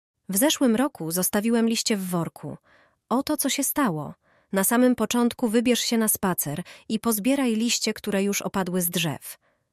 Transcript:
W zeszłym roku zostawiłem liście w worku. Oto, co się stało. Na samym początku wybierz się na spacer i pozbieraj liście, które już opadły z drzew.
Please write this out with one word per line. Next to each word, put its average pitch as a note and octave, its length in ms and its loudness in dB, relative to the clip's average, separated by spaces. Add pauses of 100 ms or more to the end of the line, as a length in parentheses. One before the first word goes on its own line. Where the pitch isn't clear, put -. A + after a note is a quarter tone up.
(300)
W F#3+ 80 -2
zeszłym B3+ 380 4
roku G#3+ 360 -2
zostawiłem A3 580 0
liście A3+ 280 0
w F#3+ 80 -4
worku. D#3+ 520 -4 (520)
Oto, C#4 280 0
co C#4 120 -2
się C#4 140 -2
stało. D#3+ 500 -2 (380)
Na G3 120 2
samym B3 320 4
początku A#3+ 520 0
wybierz A#3 320 2
się - 180 0
na A3 100 2
spacer E3+ 560 -2 (260)
i A3 100 -2
pozbieraj A#3 560 2
liście, A3 380 0
które G3+ 300 -2
już G3+ 180 0
opadły F#3 400 -2
z F3 80 -2
drzew. E3 480 -4 (360)